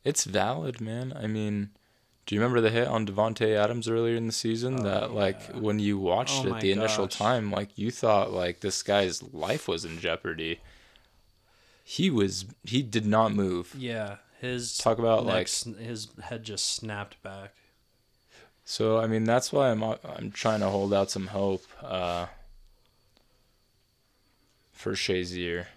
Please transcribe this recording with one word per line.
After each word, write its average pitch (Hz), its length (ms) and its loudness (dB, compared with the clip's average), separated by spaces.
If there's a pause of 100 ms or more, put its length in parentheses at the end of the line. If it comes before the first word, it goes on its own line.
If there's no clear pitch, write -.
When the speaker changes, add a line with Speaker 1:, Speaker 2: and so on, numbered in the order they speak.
Speaker 1:
It's 147 220 0
valid, 120 560 0
man. 120 340 -6
I 107 120 -6
mean, 104 420 -2 (560)
do 104 100 -4
you 104 60 2
remember 120 180 4
the 110 100 6
hit 117 180 2
on 110 180 0
Davante 107 500 2
Adams 110 320 2
earlier 117 300 2
in 113 100 -2
the 110 60 -2
season? 117 480 -2
Speaker 2:
Oh, - 20 -2
Speaker 1:
That, 101 300 0
like, 98 260 0 (140)
Speaker 2:
yeah. 123 80 -8
Speaker 1:
when 107 180 2
you 101 180 2
watched 110 460 2
Speaker 2:
Oh 98 40 0
Speaker 1:
it 95 40 0
Speaker 2:
my 110 80 -4
Speaker 1:
the 98 140 4
initial 107 320 2
Speaker 2:
gosh. - 120 -8
Speaker 1:
time, 110 340 2
like, 101 260 -2
you 107 140 -2
thought, 104 420 4
like, 90 260 -2
this - 240 -4
guy's 98 400 2 (100)
life 95 360 -2
was 82 160 -4
in 82 140 -10
jeopardy. 82 600 -4 (1200)
He - 260 0
was, 98 340 2 (220)
he 120 160 2
did 110 240 -2
not 110 280 4
move. 92 440 0
Speaker 2:
Yeah, 113 400 -6 (220)
his 123 380 -6
Speaker 1:
Talk 113 220 4
about, 113 260 6
Speaker 2:
neck 98 100 2
Speaker 1:
like 92 120 0
Speaker 2:
sn-, - 280 -6
his 110 320 -10 (160)
head 117 200 -10
just 107 300 -4
snapped 104 500 -10
back. 98 300 -14 (1120)
Speaker 1:
So, 110 340 2
I 113 80 0
mean, 110 180 2
that's 117 280 2
why 139 160 4
I'm, 110 140 0
I'm 110 480 -6
trying 110 300 0
to 98 80 2
hold 98 240 0
out 98 180 2
some 95 160 -6
hope, 98 360 -2 (180)
uh, 87 460 -4 (2500)
for - 220 -6
Shazier. 90 720 -4 (120)